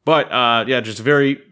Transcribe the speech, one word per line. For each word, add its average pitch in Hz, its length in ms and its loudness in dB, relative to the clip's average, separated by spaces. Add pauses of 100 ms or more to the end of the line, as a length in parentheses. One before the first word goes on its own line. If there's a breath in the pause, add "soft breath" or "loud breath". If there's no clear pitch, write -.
But, 151 260 0
uh, 117 340 2
yeah, 127 140 -2
just 110 220 -8
a - 20 -10
very, 139 380 0 (100)